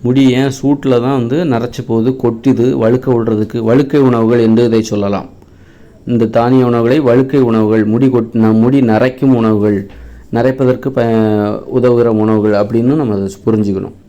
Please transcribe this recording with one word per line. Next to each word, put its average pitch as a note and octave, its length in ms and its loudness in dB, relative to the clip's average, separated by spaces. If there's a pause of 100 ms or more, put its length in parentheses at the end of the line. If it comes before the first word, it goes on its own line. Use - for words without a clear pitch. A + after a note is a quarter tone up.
முடி C3 300 2
ஏன் C3 180 0
சூட்டில் C3+ 500 0
தான் C3+ 180 -2
வந்து B2+ 260 -2
நரைச்சி B2 420 -4
போகுது, A2+ 300 0
கொட்டுது, A#2 560 0
வழுக்க B2+ 380 0
விடுறதுக்கு, A2+ 520 -2
வழுக்கை C3+ 380 0
உணவுகள் A#2+ 400 2
என்று A2+ 240 2
இதை A2+ 180 2
சொல்லலாம். G2+ 460 -4 (800)
இந்த A#2 200 0
தானிய A#2+ 400 2
உணவுகளை A#2+ 340 0
வழுக்கை C3 400 2
உணவுகள், A2 440 2
முடி A#2+ 240 0
கொட்-, A#2 280 -2
ந-, A2 180 2
முடி B2+ 260 2
நரைக்கும் B2+ 560 2
உணவுகள், G#2+ 420 0 (540)
நரைப்பதற்கு B2+ 580 0
ப-, A#2+ 200 -2 (640)
உதவுகிற A#2+ 340 2
உணவுகள் G#2+ 460 0
அப்படின்னு A#2 420 0
நம்ம C3 200 -2
அதை G2 140 -4 (160)
புரிஞ்சுக்கணும். G2+ 520 -2 (120)